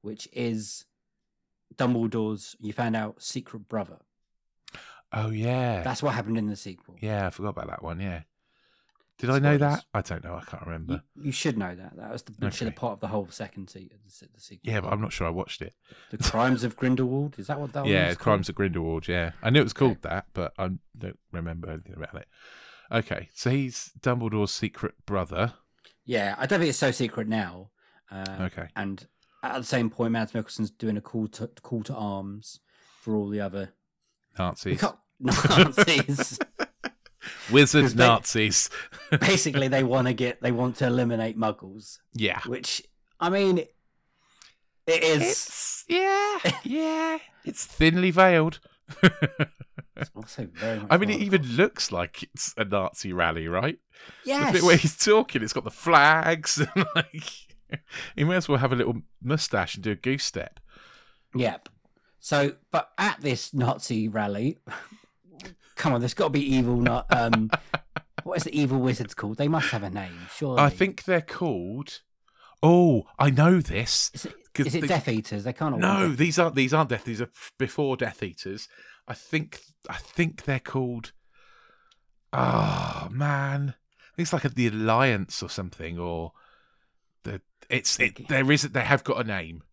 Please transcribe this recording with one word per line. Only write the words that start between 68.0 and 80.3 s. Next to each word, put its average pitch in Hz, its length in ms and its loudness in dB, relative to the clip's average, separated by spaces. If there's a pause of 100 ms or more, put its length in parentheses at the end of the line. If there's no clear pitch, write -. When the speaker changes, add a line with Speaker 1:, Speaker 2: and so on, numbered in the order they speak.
Speaker 1:
what - 160 -4
is 160 60 -2
the 151 140 -2
evil 135 220 2
wizards 120 320 -2
called? 107 240 -6
They 147 120 0
must 160 200 0
have 110 140 -4
a 98 80 -8
name, 90 440 -10
surely. 135 280 2
Speaker 2:
I 143 80 8
think 190 340 -2
they're 180 160 2
called, 120 800 -6 (640)
oh, 165 420 8 (140)
I 139 100 6
know 160 320 8
this. - 540 0
Speaker 1:
Is - 100 -12
it, - 100 -12 (200)
Speaker 2:
'Cause 139 140 2
Speaker 1:
is 135 80 -2
it 165 40 0
Speaker 2:
they 151 60 -2
Speaker 1:
Death 156 220 0
Eaters? 110 360 -2
They 123 80 -4
can't 151 220 -2
all - 60 -2
Speaker 2:
No, 190 280 4
Speaker 1:
be 143 80 0
Speaker 2:
these 156 220 2
aren't, 165 180 4
these 131 160 2
aren't 156 160 2
Death, 113 160 -2
these 113 160 -6
are 120 40 -2
f-, - 340 -16
before 135 400 -2
Death 113 240 -4
Eaters. 98 440 -10 (420)
I - 60 -8
think, - 460 -6 (280)
I - 80 -10
think - 480 -4